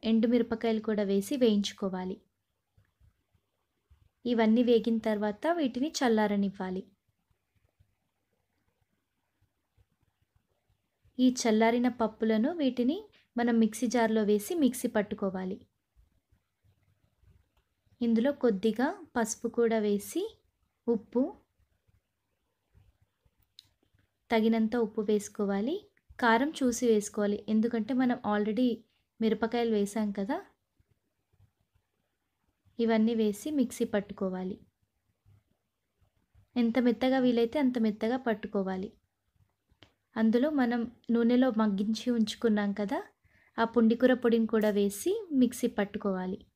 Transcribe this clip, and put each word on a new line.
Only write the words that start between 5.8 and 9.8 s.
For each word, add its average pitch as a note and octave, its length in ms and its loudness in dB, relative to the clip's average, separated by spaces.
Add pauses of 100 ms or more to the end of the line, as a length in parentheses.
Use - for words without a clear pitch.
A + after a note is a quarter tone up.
చల్లారనివ్వాలి. G3+ 880 -2 (4000)